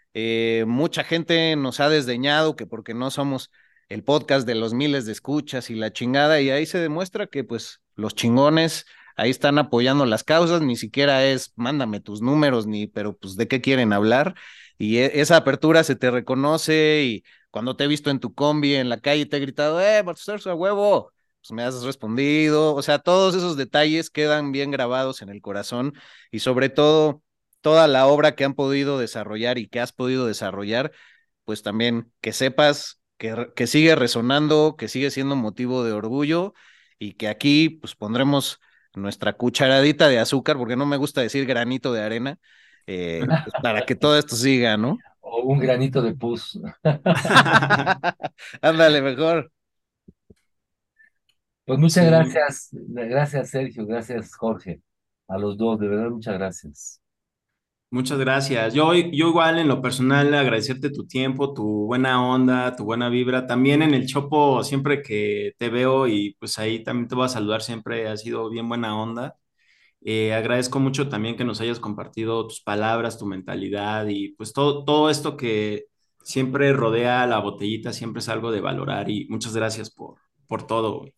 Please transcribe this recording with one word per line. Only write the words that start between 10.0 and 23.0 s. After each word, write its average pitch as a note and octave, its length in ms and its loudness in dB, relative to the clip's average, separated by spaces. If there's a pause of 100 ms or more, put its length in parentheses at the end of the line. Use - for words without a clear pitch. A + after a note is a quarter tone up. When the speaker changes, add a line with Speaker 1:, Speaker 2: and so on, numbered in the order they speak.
Speaker 1:
las A2 180 0
causas, E3 380 2
ni B2 140 0
siquiera C3+ 500 2
es, C3 300 -2
"Mándame A#2+ 440 -4
tus G#2 220 -10
números", C3 440 2
ni, G#2 200 -6
pero, G#2 320 -8
pues, F#2+ 180 -14
¿de A2+ 120 -2
qué C3 120 -2
quieren B2+ 320 2
hablar? A#2+ 420 4 (440)
Y A2 200 0
e-, C#3 220 2
esa D#3 160 8
apertura D#3 480 4
se C#3+ 120 0
te B2+ 140 0
reconoce, D3+ 960 2
y A2 200 -4 (260)
cuando A#2+ 260 -6
te C#3+ 80 -2
he - 40 2
visto D3 220 -2
en C3+ 100 -2
tu A2 120 -8
combi, D3 440 2
en B2+ 120 -2
la A#2 120 -4
calle, D3 260 0
te D3 100 -4
he C#3 40 -2
gritado, D3 420 -2
"Eh, G#3+ 200 4 (140)
Sergio, G3+ 360 -8
a - 20 -4
huevo", G3+ 580 2 (300)
pues - 100 -18
me A#2 100 -6
has B2 200 -6
respondido. D3 920 0
O C#3 80 -4
sea, C#3+ 180 2